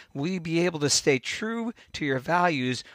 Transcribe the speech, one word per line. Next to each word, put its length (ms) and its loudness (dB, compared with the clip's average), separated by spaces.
Will 140 -2
you 100 -2
be 260 0
able 140 -2
to 100 2
stay 300 4
true 540 -6
to 140 -6
your 120 2
values 640 0